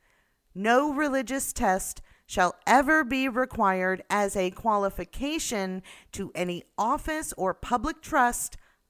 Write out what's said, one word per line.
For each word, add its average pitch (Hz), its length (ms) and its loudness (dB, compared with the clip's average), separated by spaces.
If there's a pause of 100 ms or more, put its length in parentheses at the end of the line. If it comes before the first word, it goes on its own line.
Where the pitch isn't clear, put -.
(560)
"No 240 360 4
religious 269 600 -2
test 190 480 0 (240)
shall 180 300 0 (100)
ever 285 380 6
be 262 260 0
required 196 800 0
as 202 260 0
a 185 140 0
qualification 196 1300 -4 (300)
to - 200 -8
any 175 300 -4 (160)
office 302 580 -2
or 185 160 0
public 240 480 -4
trust 247 560 0 (320)